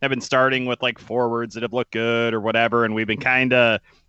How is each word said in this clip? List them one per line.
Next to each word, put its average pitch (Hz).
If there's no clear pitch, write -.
have 139
been 127
starting 131
with, 123
like, 123
forwards 117
that 113
have 110
looked 123
good 117
or 113
whatever, 113
and 110
we've 110
been 110
kinda 127